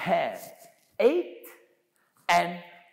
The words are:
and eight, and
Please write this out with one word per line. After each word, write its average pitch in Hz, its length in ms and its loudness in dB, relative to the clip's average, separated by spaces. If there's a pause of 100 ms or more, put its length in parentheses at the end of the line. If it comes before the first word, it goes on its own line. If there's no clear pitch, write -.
and 143 340 -2 (580)
eight, 320 520 0 (800)
and 175 360 2 (300)